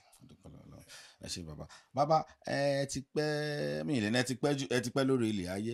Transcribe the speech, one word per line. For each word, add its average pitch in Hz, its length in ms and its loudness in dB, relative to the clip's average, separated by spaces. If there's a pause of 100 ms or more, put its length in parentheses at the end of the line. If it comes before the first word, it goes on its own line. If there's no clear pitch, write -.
A - 180 -20
dúpẹ́ - 240 -20
lọ́wọ́ 69 140 -20
Ọlọ́run. 71 200 -20 (320)
Ẹ - 120 -14
ṣé 90 160 -6
bàbá. 78 200 -12 (260)
Bàbá, 147 280 4 (260)
ẹ 139 420 0
ti 139 160 -6
pẹ́, 151 840 -2
mi 160 100 -2
ì 120 60 2
lè 104 100 2
ní 120 80 4
ẹ 127 60 6
ti 127 100 -2
pẹ́ 143 200 2
jù, 135 160 -2
ẹ 120 100 4
ti 117 100 -2
pẹ́ 135 140 2
lórí 131 260 4
ilẹ̀ 92 200 -2
ayé, 107 240 -4